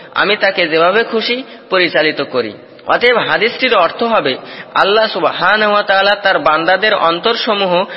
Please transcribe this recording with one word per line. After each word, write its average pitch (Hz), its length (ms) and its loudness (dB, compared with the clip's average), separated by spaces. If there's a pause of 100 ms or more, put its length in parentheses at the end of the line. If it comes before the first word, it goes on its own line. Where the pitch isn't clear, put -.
(140)
আমি 185 220 0
তাকে 196 320 0
যেভাবে 175 360 2
খুশি 233 380 -4 (280)
পরিচালিত 165 500 0
করি। 120 320 -4 (340)
অতএব 233 320 2
হাদিসটির 208 560 0
অর্থ 185 280 0
হবে, 180 340 0 (380)
আল্লাহ 202 320 2
সুবহানাহু 196 680 0
ওয়া 208 100 2
তাআলা 196 320 2
তার 202 240 0
বান্দাদের 170 560 2
অন্তরসমূহ 190 920 0 (120)